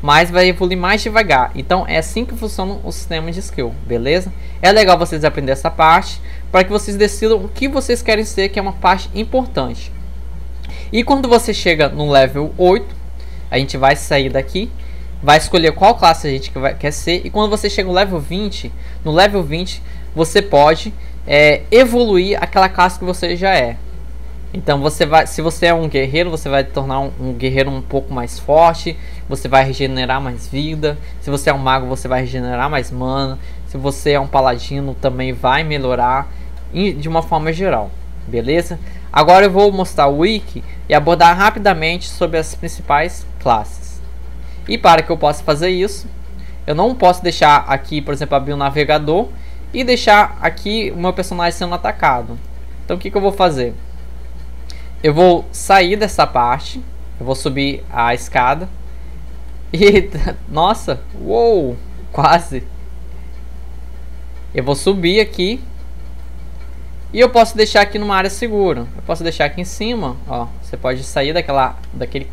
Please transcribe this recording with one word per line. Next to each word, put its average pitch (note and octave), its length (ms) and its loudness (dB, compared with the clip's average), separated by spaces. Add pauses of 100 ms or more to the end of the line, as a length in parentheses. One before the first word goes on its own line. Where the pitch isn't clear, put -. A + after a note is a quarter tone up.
mas D#3 260 4
vai F3+ 180 4
evoluir F3+ 280 0
mais F#3+ 260 0
devagar. F#3 520 2
Então F3+ 340 0
é D3+ 80 0
assim A3 300 -2
que - 80 -8
funciona G3 500 -6
o E3+ 80 -6
sistema E3 400 -6
de F#3 80 -6
skill, C3 340 -6 (120)
beleza? C#3+ 440 0 (300)
É F3+ 100 6
legal G3+ 280 6
vocês D#3+ 260 -2
aprenderem C#3 300 0
essa D#3+ 160 -2
parte, E3 500 4 (320)
para F#3+ 100 6
que F#3 80 0
vocês G3+ 260 -2
decidam G#3 460 2
o G3+ 60 -6
que - 200 -4
vocês C4 340 -2
querem G#3+ 220 2
ser, G3 260 -2
que - 80 -4
é G3 40 -2
uma F#3+ 120 -4
parte F#3 400 2
importante. G#3 760 -4 (1000)
E A#3 100 2
quando C4 260 2
você A#3 260 4
chega D#3 340 2
no D3 220 -2
level C#3 480 4
oito, F#3 360 4 (560)
a - 60 0
gente C3+ 220 -2
vai C#3 180 4
sair C#3 320 0
daqui, C3+ 420 -2 (520)
vai D3 160 6
escolher E3 340 2
qual G3 220 4
classe E3 340 4
a - 20 -2
gente C3+ 200 -4
que - 80 -8
vai, C3 160 0
quer D3 160 -2
ser, E3 340 -2
e - 60 -6
quando G#3 180 2
você G#3 220 0
chega F#3+ 180 -2
no F3+ 60 -2
level F#3 260 2
vinte, F#3 500 -6 (320)
no D#3 80 -2
level F#3+ 320 4
vinte E3 400 -4 (320)
você D#3+ 280 2
pode, D3+ 500 4 (340)
é, D3 440 6
evoluir A3 720 4
aquela F#3+ 260 4
classe F#3 300 2
que F3+ 80 -4
você F3+ 300 -2
já F#3+ 180 2
é. A#2+ 220 2 (800)
Então C#3+ 260 0
você D3+ 240 0
vai, D#3 220 4
se - 160 -6
você E3 240 0
é E3+ 80 6
um E3 140 0
guerreiro, C#3+ 420 0
você D#3 180 -6
vai C#3 140 2
tornar C3+ 380 -2
um, C#3 100 -4 (100)
um C3 120 -4
guerreiro C3 360 0
um C3+ 140 -6
pouco C#3 320 -4
mais A#2+ 240 -6
forte, E3 580 4 (320)
você C3+ 200 -4
vai C3+ 160 6
regenerar C3 560 -2
mais B2 260 -6
vida. D3+ 500 -2 (240)
Se - 80 -8
você C#3 220 0
é - 20 4
um C#3 60 0
mago, C3 300 0
você C3 180 -4
vai B2+ 140 0
regenerar B2 500 -4
mais C3+ 180 -2
mana. C3 480 -2 (300)
Se - 100 -10
você C#3 360 0
é C#3+ 80 4
um C#3 80 -4
paladino, C3+ 680 0
também B2+ 380 -2
vai C3 320 0
melhorar C3 680 0 (420)
em, F3 240 -2
de D3 120 -6
uma D#3+ 120 0
forma D#3+ 320 -2
geral, D3+ 380 -2 (380)
beleza? B2 500 -2 (340)
Agora F3+ 340 8
eu F#3+ 40 4
vou G3+ 220 6
mostrar F3+ 340 2
o C#3+ 120 2
wiki G3+ 440 0 (260)
e D3+ 60 4
abordar E3+ 420 6
rapidamente F#3 720 2
sobre E3 300 -2
as D#3 160 -4
principais - 720 -2 (140)
classes. - 600 -2 (680)
E G#3+ 100 -2
para E3 240 6
que D#3+ 80 -4
eu D#3+ 80 0
possa D3 240 0
fazer D#3+ 280 0
isso, F#3 360 -2 (580)
eu D3+ 120 -2
não A3+ 180 2
posso F3+ 300 4
deixar D3+ 420 6
aqui, C#3+ 340 -2
por C#3+ 140 -4
exemplo, C#3+ 220 -2
abrir C#3 160 0
o C#3+ 40 -4
navegador D3+ 720 0 (440)
e A#3+ 100 -4
deixar A#3 580 4
aqui G3+ 540 -2
o E3+ 60 -8
meu F3+ 120 0
personagem F3+ 460 -2
sendo F3 160 -4
atacado. A#2+ 640 0 (460)
Então F3+ 120 -4
o F3+ 40 -8
que F#3+ 100 -8
que G#3 60 -2
eu G3+ 40 2
vou G3 120 2
fazer? C3+ 420 0 (1300)
Eu D3+ 80 4
vou E3+ 400 6
sair F#3+ 440 4
dessa F#3+ 300 2
parte, B2+ 560 0 (380)
eu B2 60 -6
vou C3 80 -2
subir C#3 580 -2
a A#2+ 220 2
escada. C3+ 520 0 (1040)
E, G3+ 380 6 (200)
<laughs> - 200 -8
nossa, D#3+ 500 0 (220)
uou, F#3+ 560 2 (340)
quase. D#3+ 540 2 (1900)
Eu C3 100 -2
vou C#3 100 0
subir F#3+ 460 2
aqui. G#3+ 400 -2 (1500)
E G#3+ 80 0
eu B3 80 8
posso A#3 260 4
deixar G#3+ 280 2
aqui G#3 160 0
numa G#3 180 0
área F#3+ 140 2
segura. F#3+ 560 0 (100)
Eu - 100 -10
posso E3 160 -4
deixar E3 220 0
aqui D3 160 -4
em F3+ 60 -4
cima, G#3 500 -6 (100)
ó. B2 200 -6 (160)
Você - 120 -8
pode C3 280 -4
sair C#3+ 320 -2
daquela, C#3 420 0 (160)
daquele C3 400 -6